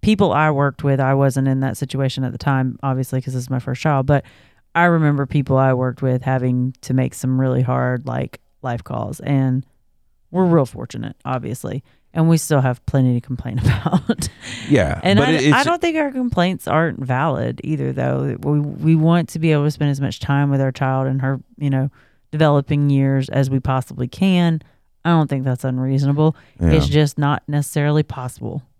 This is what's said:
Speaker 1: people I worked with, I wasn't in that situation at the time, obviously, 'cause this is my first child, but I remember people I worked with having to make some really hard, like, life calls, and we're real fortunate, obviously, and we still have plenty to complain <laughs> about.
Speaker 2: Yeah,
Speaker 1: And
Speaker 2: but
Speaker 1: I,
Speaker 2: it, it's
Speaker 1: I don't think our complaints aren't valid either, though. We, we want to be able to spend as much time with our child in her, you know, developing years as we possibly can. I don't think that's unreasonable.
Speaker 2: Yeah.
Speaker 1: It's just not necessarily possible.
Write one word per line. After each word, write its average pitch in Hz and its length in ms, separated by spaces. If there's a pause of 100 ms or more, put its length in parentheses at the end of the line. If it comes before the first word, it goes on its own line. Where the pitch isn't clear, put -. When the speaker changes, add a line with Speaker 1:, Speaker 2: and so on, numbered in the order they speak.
Speaker 1:
people 202 320
I 156 180
worked 139 320
with, 139 160
I 135 140
wasn't 135 340
in 135 140
that 135 160
situation 135 480
at - 80
the - 40
time, 131 460
obviously, 131 380
'cause 131 120
this 123 100
is 127 60
my 131 100
first 127 220
child, 135 260
but 143 180 (500)
I 170 100
remember 151 400
people 139 320
I 131 160
worked 127 280
with 127 200
having 127 600
to - 120
make 131 200
some 131 260
really 127 220
hard, 127 440
like, 127 360 (200)
life 120 220
calls, 117 380
and 131 440 (640)
we're 180 180
real 165 180
fortunate, 113 580
obviously, 127 580 (320)
and 160 140
we 165 80
still 156 240
have 127 280
plenty 131 300
to 120 80
complain 123 340
<laughs> 117 40
about. - 640 (400)
Speaker 2:
Yeah, 87 340
Speaker 1:
And 101 160
Speaker 2:
but 143 120
Speaker 1:
I, - 20
Speaker 2:
it, 147 140
it's 156 100
Speaker 1:
I 262 80
don't 339 160
think 339 160
our 294 160
complaints 190 560
aren't 160 320
valid 127 640
either, 135 300
though. 131 500
We, 147 160
we 151 380
want 165 320
to 165 100
be 160 140
able 147 100
to 151 80
spend 147 200
as 139 100
much - 180
time 143 300
with 139 100
our 135 140
child 131 340
in 135 120
her, 131 200 (180)
you 143 120
know, 135 200 (400)
developing 143 600
years 135 400
as 135 200
we 135 80
possibly 131 480
can. 175 560 (440)
I 170 60
don't 160 180
think 131 160
that's 127 180
unreasonable. 135 720 (240)
Speaker 2:
Yeah. 82 120
Speaker 1:
It's 76 180
just 147 280
not 147 300
necessarily 147 560
possible. 127 600 (160)